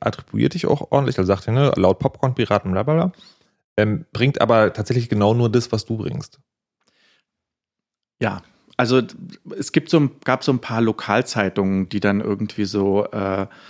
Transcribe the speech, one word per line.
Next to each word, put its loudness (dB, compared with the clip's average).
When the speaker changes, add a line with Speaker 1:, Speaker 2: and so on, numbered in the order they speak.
Speaker 1:
attribuiert -2
dich -4
auch 0
ordentlich, 2
also 0
sagt 0
dir, -2
ne, 2
laut 4
Popcorn-Piraten, 0
bla, 0
bla, 0
bla, 0
ähm, 0
bringt 0
aber 4
tatsächlich -2
genau 4
nur 2
das, 0
was -4
du -4
bringst. -8
Speaker 2:
Ja, -4
also 4
d-, -10
es -8
gibt 0
so 4
ein, 2
gab -2
so 0
ein 0
paar -6
Lokalzeitungen, 0
die -4
dann 0
irgendwie -4
so, 0
äh, -4